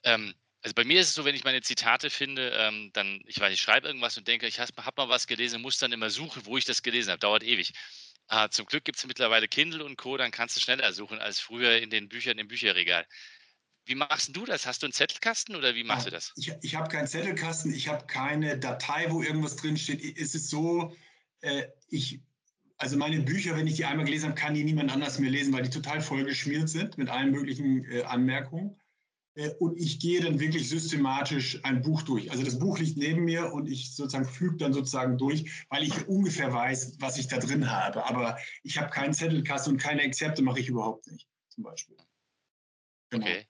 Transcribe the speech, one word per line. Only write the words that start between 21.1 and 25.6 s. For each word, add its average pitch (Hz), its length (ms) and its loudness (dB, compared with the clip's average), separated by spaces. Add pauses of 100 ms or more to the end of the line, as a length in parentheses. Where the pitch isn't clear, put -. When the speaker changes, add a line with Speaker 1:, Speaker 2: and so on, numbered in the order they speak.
Speaker 2:
äh, 139 220 -2 (240)
ich, - 340 -4 (560)
also 139 180 -2
meine 147 240 2
Bücher, 165 380 0
wenn 156 80 2
ich 156 80 2
die 139 100 0
einmal 143 220 2
gelesen 151 240 0
hab, - 60 -4
kann 151 180 0
die 151 100 2
niemand 151 260 4
anders 139 280 0
mehr 135 120 4
lesen, 139 220 2
weil 127 120 2